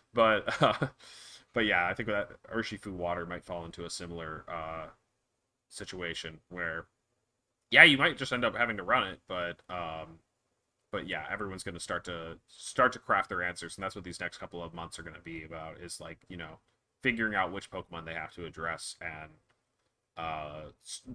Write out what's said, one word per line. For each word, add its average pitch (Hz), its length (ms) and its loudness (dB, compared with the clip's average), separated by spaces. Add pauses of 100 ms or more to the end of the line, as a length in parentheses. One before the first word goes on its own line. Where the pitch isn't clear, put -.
(140)
but, 110 480 6
<laughs> - 0 -
uh, 139 260 6 (680)
but 113 120 4
yeah, 90 220 4
I 95 60 2
think 110 160 -4
that 101 320 -2 (120)
Urshifu 107 400 -4
Water 87 320 -2
might 87 200 -8
fall 87 200 -6
into 85 200 -8
a 82 40 -8
similar, 82 580 -8
uh, 80 400 -6 (840)
situation 85 680 -8 (100)
where, 82 360 -4 (840)
yeah, 135 120 12
you 151 140 10
might 143 200 4
just 131 160 -2
end 123 120 2
up 110 100 2
having 113 220 2
to 95 60 -4
run 107 240 4
it, 90 200 -8
but, 87 420 -4
um, 82 500 -6 (720)
but 90 160 -4
yeah, 80 240 -4
everyone's 98 320 -6
gonna 87 160 -8
start 90 260 -4
to, 82 320 -8 (100)
start - 460 2
to - 60 -8
craft 101 300 2
their 90 140 -2
answers, 87 340 -6
and 98 60 -6
that's 95 120 -2
what 98 80 -8
these 87 160 -8
next 87 180 -6
couple 87 260 -8
of 82 100 -10
months 82 260 -10
are 82 40 -10
gonna 80 200 -12
be 80 200 -8
about, 80 360 -10
is, 85 200 -10
like, 82 200 -12 (100)
you 92 80 -10
know, 80 220 -10 (420)
figuring 113 340 2
out 92 160 4
which 98 200 -8
Pokemon 85 340 -8
they 80 80 -6
have 80 220 -8
to 87 100 -8
address, 80 560 -6
and, 78 300 -8 (840)
uh, 78 480 -4 (200)
s-, - 160 -10 (140)